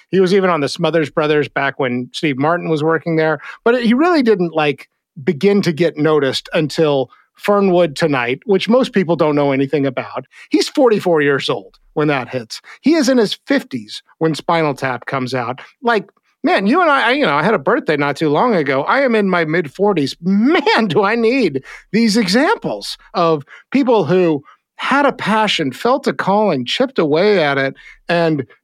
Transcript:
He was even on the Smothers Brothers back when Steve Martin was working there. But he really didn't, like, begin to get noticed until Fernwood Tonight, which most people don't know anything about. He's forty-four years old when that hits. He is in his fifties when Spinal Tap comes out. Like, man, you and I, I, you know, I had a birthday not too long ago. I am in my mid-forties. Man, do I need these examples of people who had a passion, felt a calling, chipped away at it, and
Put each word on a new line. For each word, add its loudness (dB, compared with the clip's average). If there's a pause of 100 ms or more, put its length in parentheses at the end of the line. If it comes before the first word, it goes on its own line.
(120)
He 2
was 2
even 2
on 0
the -2
Smothers -2
Brothers 0
back -4
when -4
Steve -4
Martin -2
was -2
working -2
there. -2 (240)
But 2
he 4
really 2
didn't, 0
like, -2 (340)
begin 2
to 0
get -2
noticed 0
until 0 (240)
Fernwood 0
Tonight, -2
which 0
most 2
people 0
don't 2
know 2
anything 0
about. -6 (260)
He's 0
forty-four 2
years 0
old -8 (160)
when 0
that -2
hits. -10 (180)
He 2
is 2
in 4
his 0
fifties -6 (160)
when 0
Spinal -2
Tap -6
comes -6
out. -6 (220)
Like, 0 (320)
man, 0
you 2
and 2
I, 2
I, 2
you 0
know, 0
I 0
had 2
a 0
birthday -2
not -2
too -2
long 2
ago. 0
I 0
am 0
in 2
my 0
mid-forties. -2
Man, 2
do 0
I 0
need 0 (260)
these 2
examples -2 (160)
of 0 (280)
people 2
who 2 (340)
had 0
a 2
passion, -2
felt -2
a -2
calling, 0
chipped -4
away 2
at 0
it, -2 (320)
and 0 (160)